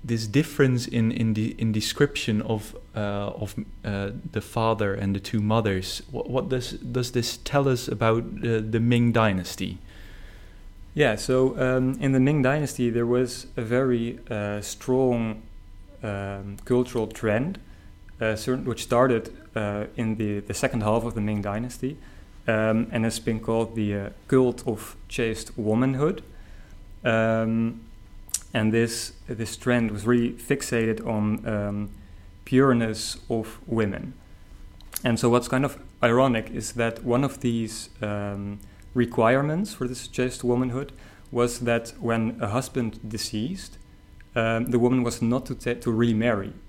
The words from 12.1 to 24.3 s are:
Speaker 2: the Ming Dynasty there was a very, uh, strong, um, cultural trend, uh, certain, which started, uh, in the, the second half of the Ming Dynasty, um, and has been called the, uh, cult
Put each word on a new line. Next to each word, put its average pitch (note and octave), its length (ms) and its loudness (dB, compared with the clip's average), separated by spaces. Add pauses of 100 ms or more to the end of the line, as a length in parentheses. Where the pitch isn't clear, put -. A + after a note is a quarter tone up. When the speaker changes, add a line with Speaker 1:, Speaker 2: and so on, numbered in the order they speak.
Speaker 2:
the C3 80 6
Ming C#3+ 220 4
Dynasty C3 480 2
there A#2 160 0
was B2 500 0
a B2 60 -4
very, A#2+ 580 0 (100)
uh, G#2 300 -2
strong, A#2+ 800 0 (580)
um, G2 640 -6
cultural B2 440 2
trend, A#2+ 500 0 (640)
uh, A2 160 0
certain, B2+ 280 -2
which A#2 200 -4
started, A#2+ 520 4 (200)
uh, G#2 300 -2 (100)
in A2 180 0
the, G#2 260 -2
the G#2 140 -8
second A#2 280 0
half A2 200 4
of A#2 120 -6
the A2 60 -2
Ming G#2 220 0
Dynasty, B2 540 -4 (500)
um, A2 460 4
and A2 120 0
has A2 140 0
been A2+ 220 -2
called A2+ 340 0
the, G#2 200 0
uh, G2+ 160 -4 (180)
cult B2+ 380 4